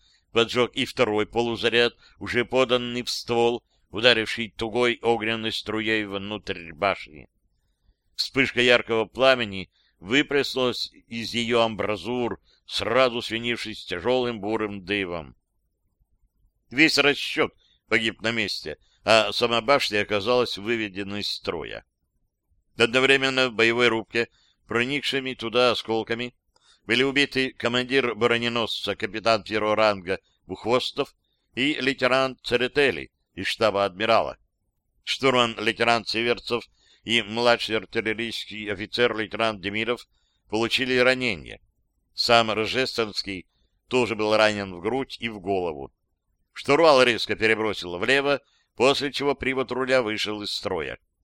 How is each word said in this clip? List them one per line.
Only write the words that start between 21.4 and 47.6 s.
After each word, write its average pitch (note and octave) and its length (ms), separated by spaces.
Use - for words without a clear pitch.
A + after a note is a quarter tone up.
Одновременно C3 720
в A#2 40
боевой A#2 360
рубке, A2+ 400
проникшими C3 640
туда A#2+ 380
осколками, A2+ 640
были A#2+ 180
убиты C3+ 480
командир B2 640
броненосца, A#2 800
капитан G#2 480
первого G#2+ 320
ранга G2 440
Бухвостов B2 640
и C#3+ 220
лейтенант B2+ 680
Церетели A#2+ 680
из F#2+ 140
штаба G2+ 380
адмирала. G2 520
Штурман B2 560
лейтенант A2+ 480
Северцев A#2 560
и A2+ 180
младший A2 560
артиллерийский G#2+ 920
офицер G#2+ 440
лейтенант G#2+ 460
Демиров A2 460
получили B2 480
ранения. B2 640
Сам A#2 380
Рожественский G#2+ 960
тоже A#2 280
был G#2+ 200
ранен G#2 380
в E2+ 80
грудь B2 380
и A#2 100
в G#2+ 100
голову. E2+ 540
Штурвал C#3+ 500
резко A2 320
перебросило G#2 640